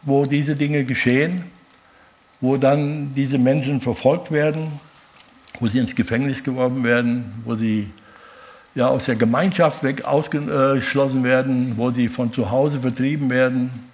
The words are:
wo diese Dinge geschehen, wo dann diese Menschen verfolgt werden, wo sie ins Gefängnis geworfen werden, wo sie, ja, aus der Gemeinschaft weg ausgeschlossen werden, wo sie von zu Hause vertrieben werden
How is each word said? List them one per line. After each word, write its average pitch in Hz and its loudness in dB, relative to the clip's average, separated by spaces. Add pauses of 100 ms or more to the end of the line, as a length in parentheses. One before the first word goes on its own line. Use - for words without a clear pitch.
wo 139 2
diese 143 0
Dinge 143 0
geschehen, 135 0 (960)
wo 131 2
dann 143 0
diese 135 0
Menschen 135 2
verfolgt 139 0
werden, 151 -2 (800)
wo 117 0
sie 110 0
ins - -2
Gefängnis 127 -2
geworfen 127 -2
werden, 120 0
wo 117 -2
sie, 110 -2 (840)
ja, 123 0
aus 131 0
der 123 0
Gemeinschaft 143 2
weg 135 -4
ausgeschlossen 139 0
werden, 127 2
wo 123 0
sie 120 0
von 120 -4
zu 107 -2
Hause 139 0
vertrieben 131 -2
werden 127 2 (240)